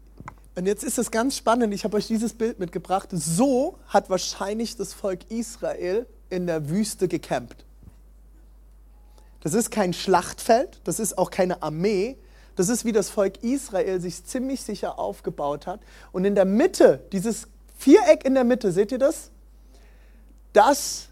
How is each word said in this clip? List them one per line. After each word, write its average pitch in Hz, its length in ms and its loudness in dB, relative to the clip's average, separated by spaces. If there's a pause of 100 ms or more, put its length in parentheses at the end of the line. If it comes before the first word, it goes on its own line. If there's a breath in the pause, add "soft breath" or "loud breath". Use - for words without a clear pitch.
(560)
und 180 120 -4
jetzt 202 160 -2
ist 277 140 -4
es 240 140 -2
ganz 240 240 0
spannend, 226 380 2
ich 196 100 -8
habe 214 140 -2
euch 208 100 -2
dieses 226 260 -2
Bild 226 260 -4
mitgebracht. 180 520 -4
So 226 680 0 (100)
hat 202 220 2
wahrscheinlich 208 680 -4
das 196 160 -8
Volk 190 360 -8
Israel 202 760 -6 (240)
in 180 180 -4
der 156 220 -4
Wüste 196 380 -2
gecampt. 139 580 -6 (1800 soft breath)
Das 156 140 -4
ist 226 160 0
kein 185 200 0
Schlachtfeld, - 920 0
das 175 160 -6
ist 214 180 -4
auch 185 140 0
keine 185 320 0
Armee. 190 520 -2 (400 soft breath)
Das 185 140 0
ist, 233 160 -2
wie 233 60 -2
das 202 180 0
Volk 196 340 -2
Israel 196 560 -2
sich 175 260 -10
ziemlich 262 360 -6
sicher 190 380 -8
aufgebaut 165 680 -6
hat. 190 120 -10 (320 loud breath)
Und 185 140 -2
in 202 100 2
der 190 100 6
Mitte, 214 560 4 (100)
dieses 196 360 -4 (300)
Viereck 311 480 6
in 262 100 2
der 262 80 4
Mitte, 233 280 2
seht 202 200 0
ihr 254 80 -4
das? - 320 0 (1200 soft breath)
Das - 580 4